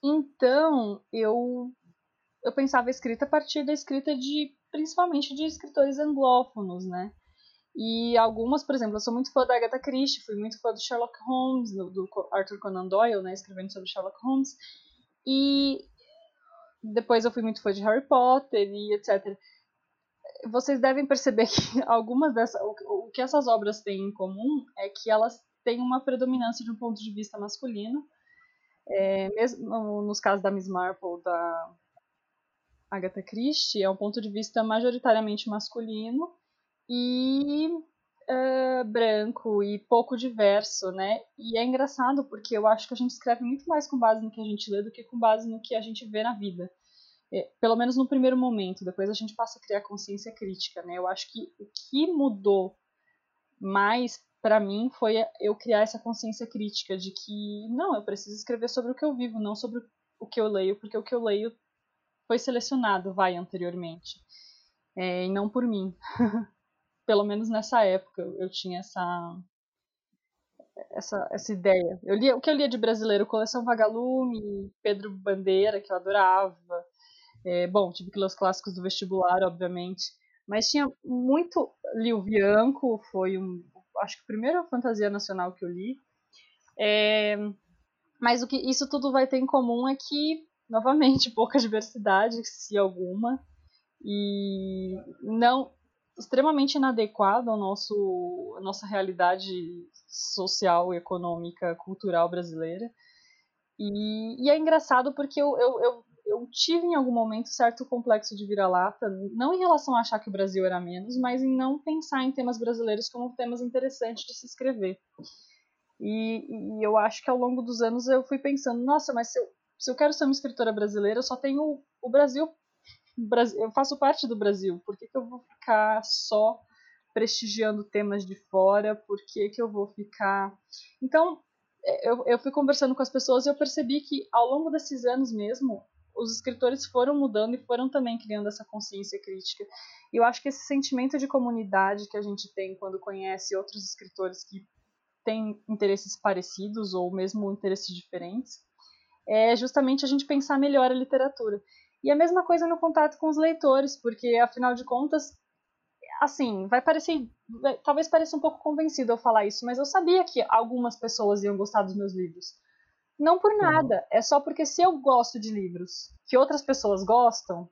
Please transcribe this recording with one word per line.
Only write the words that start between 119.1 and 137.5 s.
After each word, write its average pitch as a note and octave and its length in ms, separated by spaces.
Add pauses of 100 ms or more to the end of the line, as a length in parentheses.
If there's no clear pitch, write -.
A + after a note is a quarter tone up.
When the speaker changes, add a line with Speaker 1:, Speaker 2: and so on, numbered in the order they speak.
Speaker 1:
mas A#3 200
se - 60
eu, A3 80 (320)
se - 120
eu B3 60
quero D4 160
ser D4+ 120
uma C4+ 80
escritora A#3+ 400
brasileira, G#3 480
eu C4 40
só B3+ 120
tenho C#4 460 (200)
o B3 80
Brasil, C#4 360 (720)
o A3+ 120
Brasil, A#3 320
eu A3 120
faço C4+ 260
parte C#4+ 300
do A3+ 80
Brasil, G3 500
por G3+ 100
que A3+ 120
que - 80
eu A#3+ 120
vou B3 120
ficar G#3+ 640
só A3 560 (540)
prestigiando G#3+ 720
temas G3+ 400
de F#3+ 120 (120)
fora? G3+ 460
Por G3+ 320
que G#3 240
que G#3 100
eu A3+ 100
vou G3+ 180
ficar?" G3 680 (460)
Então, D#4+ 380 (440)
é, - 260
eu, B3 160
eu A#3+ 120
fui C4+ 140
conversando C#4 420
com C4+ 80
as C4 80
pessoas C4 360
e C#4+ 40
eu C#4+ 60
percebi C#4+ 440
que - 320
ao A#3+ 160
longo D#4 220
desses D4 340
anos B3 280
mesmo, A3+ 500 (340)
os A3+ 180
escritores B3+ 520
foram B3+ 320
mudando A3+ 360